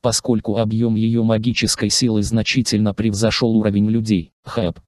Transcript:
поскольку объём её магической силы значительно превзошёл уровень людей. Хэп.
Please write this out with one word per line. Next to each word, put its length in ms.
поскольку 560
объём 380
её 280
магической 640
силы 340
значительно 680
превзошёл 640
уровень 340
людей. 420
Хэп. 440